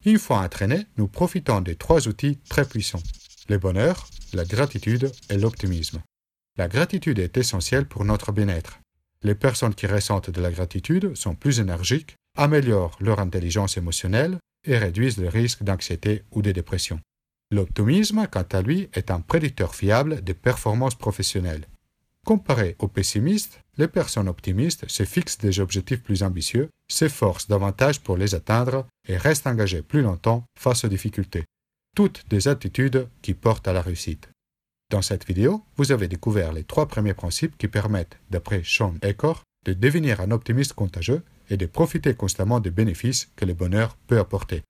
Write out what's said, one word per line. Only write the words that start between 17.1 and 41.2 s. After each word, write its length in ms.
L'optimisme, 800
quant 220
à 100
lui, 300
est 180
un 100
prédicteur 540
fiable 480
des 120
performances 600
professionnelles. 720
Comparé 560
aux 80
pessimistes, 720
les 80
personnes 420
optimistes 600
se 160
fixent 340
des 220
objectifs 420
plus 220
ambitieux, 460
s'efforcent 580
davantage 540
pour 160
les 180
atteindre 520
et 80
restent 300
engagées 360
plus 200
longtemps 420
face 260
aux 40
difficultés. 560
Toutes 340
des 200
attitudes 600
qui 120
portent 340
à 40
la 100
réussite. 460
Dans 120
cette 240
vidéo, 380
vous 160
avez 160
découvert 440
les 120
trois 220
premiers 280
principes 440
qui 100
permettent, 500
d'après 340
Sean 380
Eckhart, 400
de 80
devenir 480
un 100
optimiste 420
contagieux 500